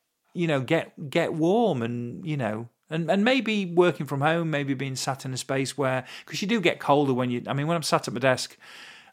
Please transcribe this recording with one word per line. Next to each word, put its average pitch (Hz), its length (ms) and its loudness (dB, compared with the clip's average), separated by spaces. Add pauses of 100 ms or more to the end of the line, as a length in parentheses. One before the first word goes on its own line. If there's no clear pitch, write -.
(340)
you 175 140 0
know, 147 140 2
get, 147 480 -2
get 143 240 0
warm 170 480 2
and, 120 440 -6
you 151 120 -2
know, 113 320 -4 (200)
and, 160 220 -2
and 196 120 4
maybe 220 420 2
working 170 400 4
from 135 160 -2
home, 165 280 2
maybe 143 240 -2
being 131 220 -6
sat 131 300 -4
in 131 80 -6
a 127 40 -6
space 135 400 -4
where, 131 280 0 (200)
'cause - 160 -8
you 208 60 -4
do 226 140 2
get 170 180 2
colder 143 340 4
when 123 160 0
you, 120 160 -2
I 110 80 -4
mean, 139 140 -2
when 170 80 0
I'm 156 80 -4
sat - 240 0
at 120 60 -6
my 120 60 -6
desk, 127 380 2 (560)